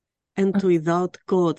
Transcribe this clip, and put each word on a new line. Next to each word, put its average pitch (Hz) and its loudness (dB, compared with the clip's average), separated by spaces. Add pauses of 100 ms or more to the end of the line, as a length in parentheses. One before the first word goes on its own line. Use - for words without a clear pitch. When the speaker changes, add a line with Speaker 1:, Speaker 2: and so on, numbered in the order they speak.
(360)
Speaker 1:
And 196 0
Speaker 2:
Ah. 196 0
Speaker 1:
without 175 0
God, 175 0